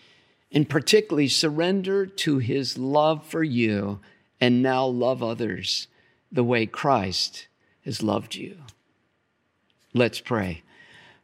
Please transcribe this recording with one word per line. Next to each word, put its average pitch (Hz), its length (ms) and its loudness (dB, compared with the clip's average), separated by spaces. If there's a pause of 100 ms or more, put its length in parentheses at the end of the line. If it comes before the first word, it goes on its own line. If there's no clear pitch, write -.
(500)
and 151 200 2
particularly 151 580 2
surrender 185 800 0
to 165 320 -2
his 127 400 -2
love 151 480 2
for 160 180 -4
you, 107 560 0 (400)
and 123 220 4
now 131 240 2
love 123 360 0
others 113 680 -4 (440)
the 123 120 2
way 120 220 2
Christ 104 840 -2 (360)
has 110 180 -8
loved 107 340 -2
you. 196 220 -14 (1400)
Let's 120 280 0
pray. 95 400 -4 (640)